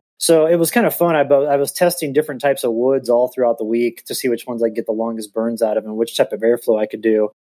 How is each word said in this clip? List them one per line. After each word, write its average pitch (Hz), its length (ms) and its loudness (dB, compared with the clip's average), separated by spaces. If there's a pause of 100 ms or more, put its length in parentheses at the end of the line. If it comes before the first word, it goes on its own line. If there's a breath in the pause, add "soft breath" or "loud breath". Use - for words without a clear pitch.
(180)
So 160 300 4
it 170 80 4
was 165 160 0
kind 226 160 2
of - 80 -2
fun. 175 200 2
I 143 80 2
bo-, 139 220 4
I 143 120 2
was 139 140 -2
testing 170 420 -2
different 143 280 -2
types 139 220 0
of 123 100 0
woods 127 360 0
all 123 180 4
throughout 120 320 0
the 117 60 -6
week 117 400 -2
to 120 100 -8
see - 120 -4
which 117 200 -2
ones 117 160 -4
I 113 60 0
could 107 80 -6
get 113 100 -6
the 113 60 -4
longest 113 420 -6
burns 113 260 -2
out 110 160 0
of 107 80 -2
and 107 120 -8
which 117 200 -4
type 139 140 0
of 104 80 -8
airflow 117 420 2
I 107 60 -2
could 107 140 -10
do. 107 280 2 (120)